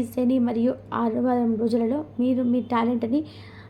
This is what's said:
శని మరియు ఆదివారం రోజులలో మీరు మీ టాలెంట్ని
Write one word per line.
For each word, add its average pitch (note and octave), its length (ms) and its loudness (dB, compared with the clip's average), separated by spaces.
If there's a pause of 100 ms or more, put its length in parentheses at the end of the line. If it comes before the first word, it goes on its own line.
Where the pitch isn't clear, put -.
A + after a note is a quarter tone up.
శని B3+ 360 2
మరియు A#3+ 360 2 (200)
ఆదివారం A#3 600 2
రోజులలో A#3 480 0 (160)
మీరు B3+ 220 2
మీ B3 180 2
టాలెంట్ని A#3 600 0 (500)